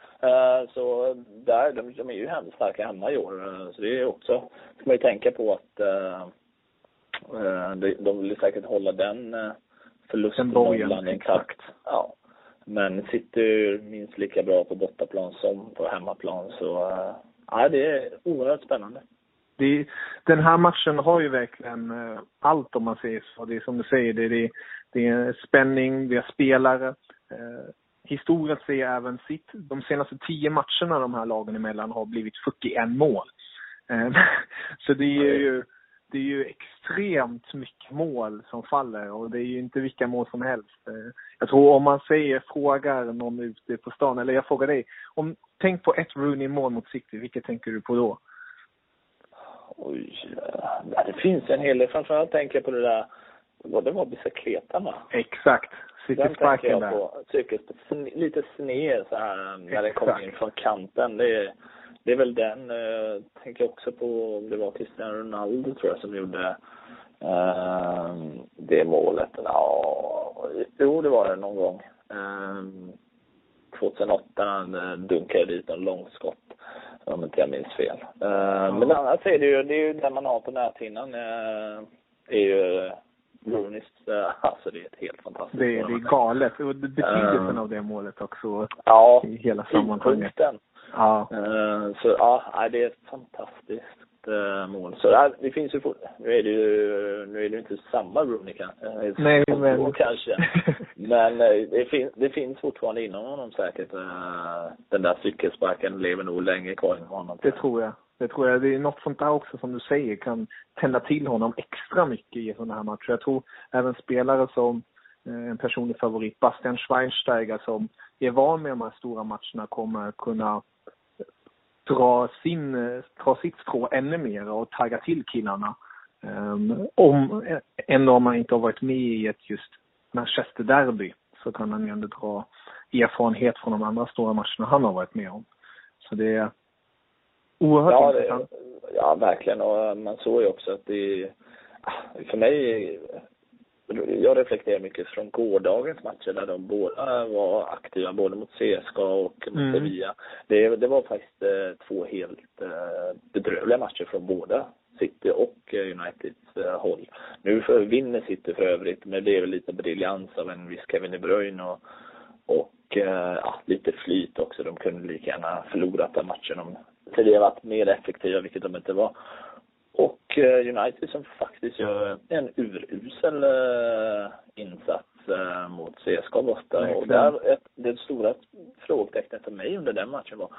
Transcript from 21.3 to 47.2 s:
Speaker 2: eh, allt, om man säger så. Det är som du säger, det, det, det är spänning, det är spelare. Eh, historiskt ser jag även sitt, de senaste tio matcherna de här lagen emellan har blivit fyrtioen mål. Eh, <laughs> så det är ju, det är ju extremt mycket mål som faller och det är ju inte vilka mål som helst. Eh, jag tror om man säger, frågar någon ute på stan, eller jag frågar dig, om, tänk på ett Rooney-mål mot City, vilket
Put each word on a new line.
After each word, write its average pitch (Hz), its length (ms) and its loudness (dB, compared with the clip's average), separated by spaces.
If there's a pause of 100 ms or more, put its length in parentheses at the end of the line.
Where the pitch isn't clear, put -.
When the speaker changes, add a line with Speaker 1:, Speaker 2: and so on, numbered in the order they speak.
Speaker 2:
eh, 117 280 -10 (200)
allt, 147 360 2
om 117 80 0
man 113 120 -2
säger 113 280 -6 (120)
så. 117 100 -12
Det 113 100 -6
är 110 40 -4
som 123 180 -6
du 117 60 -4
säger, 120 300 4
det, 113 140 0
det, 117 220 2 (440)
det 120 140 2
är 123 260 2 (140)
spänning, 135 640 4
det 123 80 2
är 120 160 -2
spelare. 131 540 4 (440)
Eh, 117 420 -16 (300)
historiskt 151 600 0
ser 147 80 -2
jag 131 220 0
även 123 320 -6
sitt, 156 260 -10
de 139 280 -10
senaste 143 360 -4
tio 147 320 -2
matcherna 165 500 0
de 123 140 -2
här 117 120 -4
lagen 110 300 -4
emellan 110 360 -6
har 113 140 -6
blivit 110 280 -8 (120)
fyrtioen 120 520 -2
mål. 135 300 2 (600)
Eh, 120 200 -2 (380)
<laughs> - 320 -14
så - 140 2
det 135 120 2
är 143 320 4
ju, 131 260 2 (480)
det 139 60 -6
är 135 40 -2
ju 139 240 -2
extremt 143 1080 -4
mycket - 380 -14
mål 123 580 -4
som 117 140 -12
faller 113 480 -2
och 113 200 -8
det 120 80 -6
är 123 60 -2
ju 127 140 -6
inte 127 200 -6
vilka 131 280 -2
mål 123 240 -2
som 123 100 -8
helst. 123 460 -6
Eh, 110 240 -14 (280)
jag 123 100 -2
tror 143 260 10
om 139 80 6
man 143 160 6
säger, 147 440 2 (100)
frågar 139 520 0
någon 120 340 -6
ute 117 380 -8
på 120 140 -12
stan, 127 280 0
eller 127 140 0
jag 131 120 2
frågar 135 220 0
dig, 139 180 0 (300)
om, 156 200 -4 (220)
tänk 185 260 0
på - 120 4
ett 165 200 -4
Rooney-mål 139 560 0
mot 117 160 -6
City, - 300 -12
vilket 120 260 -10